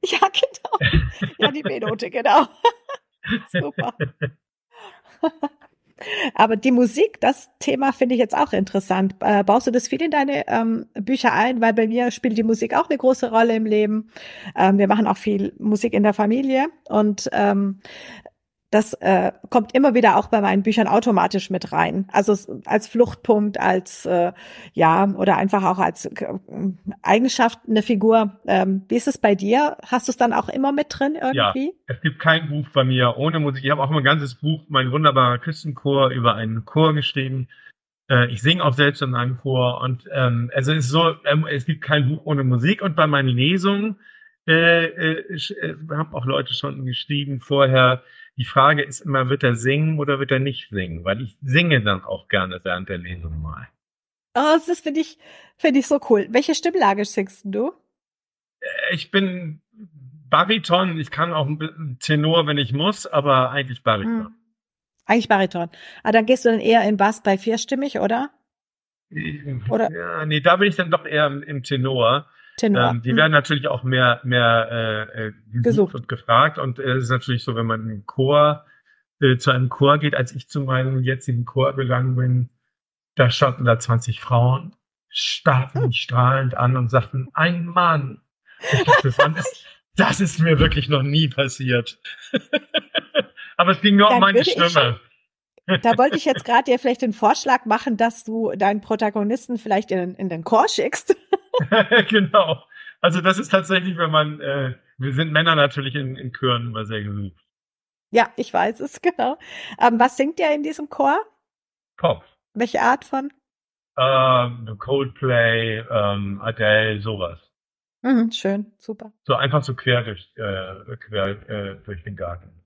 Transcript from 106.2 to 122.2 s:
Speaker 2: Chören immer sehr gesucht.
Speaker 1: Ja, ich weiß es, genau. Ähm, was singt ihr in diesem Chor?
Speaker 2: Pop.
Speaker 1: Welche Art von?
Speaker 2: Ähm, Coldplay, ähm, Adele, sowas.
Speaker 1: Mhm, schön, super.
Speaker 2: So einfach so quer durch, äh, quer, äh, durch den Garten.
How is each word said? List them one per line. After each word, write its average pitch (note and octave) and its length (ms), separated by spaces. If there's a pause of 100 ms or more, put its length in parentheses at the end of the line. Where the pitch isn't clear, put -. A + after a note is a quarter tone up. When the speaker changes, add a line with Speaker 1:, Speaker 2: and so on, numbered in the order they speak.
Speaker 2:
Chören A#2+ 340
immer A2 180
sehr G#2+ 180
gesucht. G2+ 360 (720)
Speaker 1:
Ja, A3+ 260
ich - 160
weiß G3 260
es, - 220
genau. D4+ 360 (420)
Ähm, A#3 200
was B3+ 180
singt D4 220
ihr D#4+ 140
in D4 100
diesem D4+ 260
Chor? C#4+ 280 (800)
Speaker 2:
Pop. - 260 (320)
Speaker 1:
Welche G#3+ 260
Art B3 240
von? C#4 260 (680)
Speaker 2:
Ähm, B2+ 800
Coldplay, A#2 1120
ähm, G2+ 500
Adele, G#2+ 600
sowas. G2 380 (600)
Speaker 1:
Mhm, A#3 300
schön, G3+ 460
super. G#3+ 340 (120)
Speaker 2:
So C3 120
einfach C3+ 280
so B2+ 120
quer B2 280
durch, G#2+ 340
äh, G2 600
quer, G2+ 520
äh, G2+ 340
durch F#2 200
den G2+ 120
Garten. F2 340 (160)